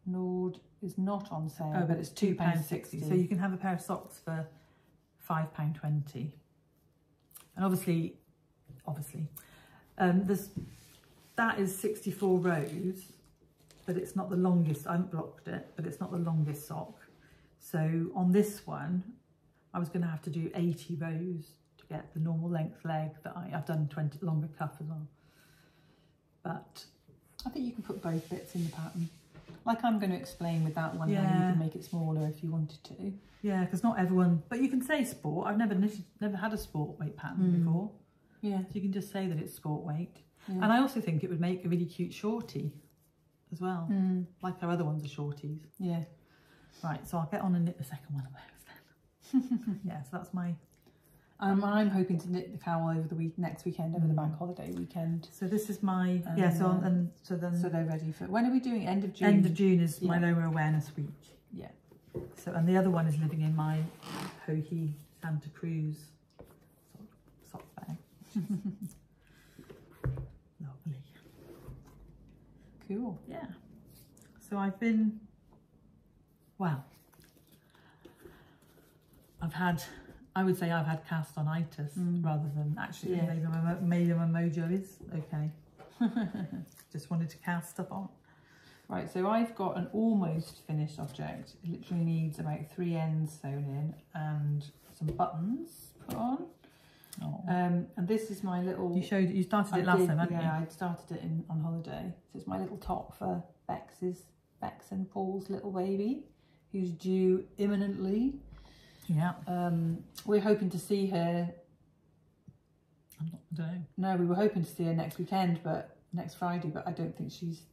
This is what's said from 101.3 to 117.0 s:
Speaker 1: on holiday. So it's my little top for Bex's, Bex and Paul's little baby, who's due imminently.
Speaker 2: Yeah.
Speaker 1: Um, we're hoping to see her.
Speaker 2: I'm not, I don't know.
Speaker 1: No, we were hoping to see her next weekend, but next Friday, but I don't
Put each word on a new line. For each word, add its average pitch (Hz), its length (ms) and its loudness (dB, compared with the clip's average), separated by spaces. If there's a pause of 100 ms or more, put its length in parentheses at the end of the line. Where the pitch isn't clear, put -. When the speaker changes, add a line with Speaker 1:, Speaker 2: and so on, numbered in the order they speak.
Speaker 1:
on 160 120 -2
holiday. 165 520 -4 (200)
So - 60 -12
it's - 80 -10
my 185 120 -2
little 190 200 -4
top - 380 -6
for 180 260 -2 (240)
Bex's, - 580 -6 (360)
Bex - 320 -8
and 190 180 -4
Paul's 190 380 -4
little 196 240 -4
baby, 196 520 0 (460)
who's 185 200 -2
due 185 540 4 (140)
imminently. 202 760 2 (720)
Speaker 2:
Yeah. 175 260 2 (120)
Speaker 1:
Um, 170 580 0 (220)
we're 208 140 6
hoping 208 300 4
to 180 80 -4
see 196 280 0
her. 175 440 2 (1700)
Speaker 2:
I'm 160 60 -4
not, 165 140 -10 (120)
I - 20 -6
don't 160 120 -4 (320)
know. 190 140 0
Speaker 1:
No, 185 40 2
we 175 100 4
were 175 80 4
hoping 190 300 4
to - 60 -6
see 175 140 -4
her 165 100 2
next 160 240 -2
weekend, 175 440 2
but 160 340 -4 (160)
next 175 220 -6
Friday, 175 340 -2
but - 200 -6
I 170 40 -4
don't 160 240 -4